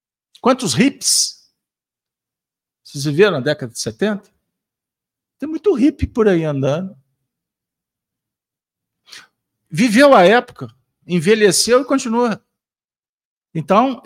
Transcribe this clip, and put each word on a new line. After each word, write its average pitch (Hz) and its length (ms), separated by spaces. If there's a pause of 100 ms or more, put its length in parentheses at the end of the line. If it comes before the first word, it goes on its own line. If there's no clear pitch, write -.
(400)
Quantos 247 340
hippies? - 760 (1300)
Vocês 139 220
viveram 165 280
na 143 80
década 131 320
de - 60
setenta? - 520 (1080)
Tem 285 100
muito 320 260
hippie 285 320
por 220 200
aí 170 180
andando. 147 520 (2750)
Viveu 247 460
a 190 100
época, 208 500 (320)
envelheceu 208 760
e - 20
continua. 240 580 (1080)
Então, 214 540